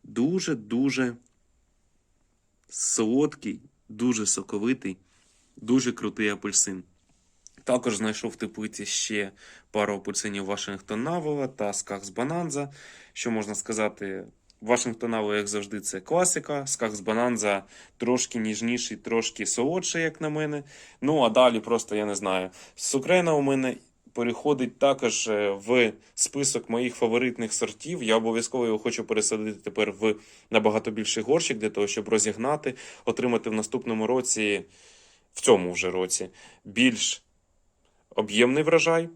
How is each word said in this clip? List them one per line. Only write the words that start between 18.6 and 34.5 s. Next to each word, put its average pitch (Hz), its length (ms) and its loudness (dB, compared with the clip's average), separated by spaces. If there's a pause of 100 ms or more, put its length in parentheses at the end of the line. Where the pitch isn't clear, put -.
трошки 110 500 -2
солодший, 165 560 0
як 156 180 -4
на 156 80 -4
мене. 151 360 -4 (360)
Ну, 143 220 4
а 117 60 6
далі 120 320 6
просто, 113 360 0
я 107 100 0
не 101 80 -2
знаю, 95 360 -2 (240)
Цукрена 165 600 2
у 143 60 4
мене 135 360 0 (360)
переходить 123 680 0
також, 135 500 2
е, 104 220 2
в 107 420 2 (220)
список - 560 -2
моїх 120 240 -2
фаворитних 120 580 0
сортів. 147 500 -6
Я 110 140 4
обов'язково 117 500 0
його 110 120 0
хочу 113 260 -4
пересадити 107 560 -2
тепер 104 320 -2
в 107 220 2 (360)
набагато 110 400 4
більший 107 320 -2
горщик, 139 360 2
для 107 120 -2
того, 101 160 0
щоб 101 220 -4
розігнати, 113 640 0 (300)
отримати 117 460 0
в - 20 -2
наступному 110 540 -2
році, 107 580 2 (720)